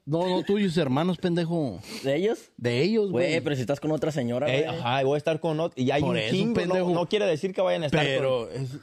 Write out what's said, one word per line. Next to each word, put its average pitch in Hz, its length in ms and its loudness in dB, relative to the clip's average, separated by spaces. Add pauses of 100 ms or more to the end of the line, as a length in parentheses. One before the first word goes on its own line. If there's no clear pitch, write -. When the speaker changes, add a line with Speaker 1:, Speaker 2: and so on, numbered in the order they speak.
Speaker 1:
No, 165 200 0
no, 180 160 0
tuyos 202 360 0
hermanos, 160 400 2
pendejo. 165 600 0 (240)
Speaker 2:
¿De 135 140 0
ellos? 214 400 -2
Speaker 1:
¿De 120 240 0
ellos, 208 300 2
güey? - 180 2
Speaker 2:
Güey, 165 140 0
pero 147 140 -2
si 131 40 -2
estás 135 180 -2
con 156 120 -2
otra 156 200 0
señora, 127 400 0
Speaker 3:
Eh, 139 140 2
Speaker 2:
güey. 160 140 -4
Speaker 3:
ajá, 131 260 0
voy 139 120 2
a - 20 -2
estar 160 200 0
con 156 220 -2
otro. 165 220 -4
Y 127 80 2
hay 143 100 2
Speaker 1:
Por 147 120 2
Speaker 3:
un - 40 0
Speaker 1:
eso, 113 180 0
Speaker 3:
chingo, 214 140 2
no, 233 60 0
Speaker 1:
pendejo. 180 400 0
Speaker 3:
no 170 160 0
quiere 208 160 2
decir 175 260 0
que - 80 -4
vayan 180 220 0
a 151 40 -2
estar 151 200 2
Speaker 1:
Pero 131 440 0
Speaker 3:
con 127 120 -6
Speaker 1:
es, 131 200 -8